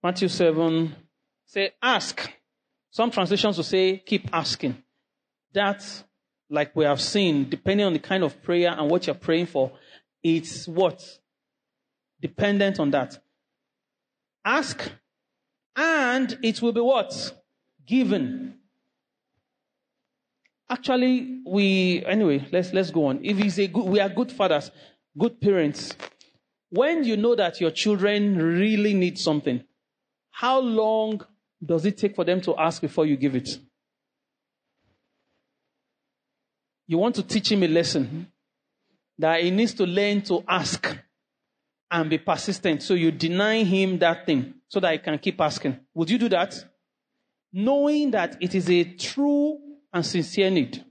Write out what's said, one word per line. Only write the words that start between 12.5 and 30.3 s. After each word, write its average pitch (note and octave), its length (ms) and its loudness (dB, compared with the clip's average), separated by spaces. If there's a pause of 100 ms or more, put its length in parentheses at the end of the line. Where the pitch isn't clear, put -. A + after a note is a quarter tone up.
on C#3+ 100 0
that. C3+ 260 -2 (1300)
"Ask, - 480 -2 (840)
and C4 680 0
it A3 180 0
will A#3 120 0
be A#3 80 0
what? - 600 -2 (440)
Given." G3+ 760 0 (2000)
Actually, B3+ 760 0
we, F#3 600 2
anyway, D#3+ 460 2
let's, F3+ 220 0
let's F#3+ 160 0
go D#3 160 2
on. C3+ 180 -2
If G3+ 140 0
he's G3+ 220 0
a G3 80 2
good, F#3+ 160 -2
we F#3+ 160 2
are G3 100 2
good B3 220 -2
fathers, E3 400 0 (440)
good A3+ 240 -2
parents. F3 560 0 (720)
When C#4+ 340 2
you A3+ 120 0
know A#3 200 2
that F3+ 260 -2
your E3 80 2
children G#3 680 2
really G3+ 580 2
need F3+ 240 0
something, D3 440 -2 (680)